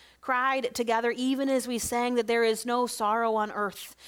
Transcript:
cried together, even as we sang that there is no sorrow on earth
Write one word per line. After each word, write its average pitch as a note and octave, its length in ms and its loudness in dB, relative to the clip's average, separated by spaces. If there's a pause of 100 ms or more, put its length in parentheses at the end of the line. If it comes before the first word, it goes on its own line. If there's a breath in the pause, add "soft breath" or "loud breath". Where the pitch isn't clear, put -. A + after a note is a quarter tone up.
(200 loud breath)
cried C4 540 0
together, A#3 380 2
even C4 360 0
as B3+ 180 0
we A#3+ 120 -2
sang A#3+ 380 0
that A3+ 100 2
there A#3 180 2
is A3 220 0
no B3 200 0
sorrow A3+ 500 0
on G#3+ 160 0
earth G#3 440 -6 (120)